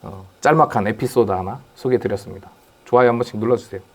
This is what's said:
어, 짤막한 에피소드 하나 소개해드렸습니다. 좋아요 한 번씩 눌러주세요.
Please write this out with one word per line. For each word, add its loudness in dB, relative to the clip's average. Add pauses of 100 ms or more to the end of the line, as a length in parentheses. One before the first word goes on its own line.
어, -16 (160)
짤막한 2
에피소드 0
하나 -6 (140)
소개해드렸습니다. -4 (340)
좋아요 4
한 0
번씩 -6
눌러주세요. -2 (140)